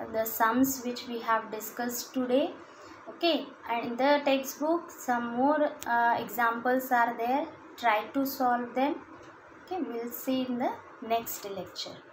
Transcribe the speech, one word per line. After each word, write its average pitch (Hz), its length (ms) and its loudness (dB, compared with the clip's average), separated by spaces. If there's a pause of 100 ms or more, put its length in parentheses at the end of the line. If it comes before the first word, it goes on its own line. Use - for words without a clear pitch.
(120)
the 220 120 0
sums 240 600 2
which 247 220 -4
we 233 140 -6
have 220 300 2
discussed 240 640 -6
today. 262 380 4 (580)
Okay, 320 360 2 (240)
and 233 200 -2
in 233 60 -6
the 277 280 6
textbook 277 680 0
some 240 460 -2
more, 294 340 4 (160)
uh, 233 320 4
examples 240 720 0
are 240 260 4
there. 254 300 0 (300)
Try 220 380 2
to 277 100 2
solve 240 500 0
them. 277 200 2 (720)
Okay, 359 160 -4
we'll 233 280 -4
see 262 360 -2
in 247 120 -2
the 330 140 0 (340)
next 233 440 -2
lecture. - 480 -10 (140)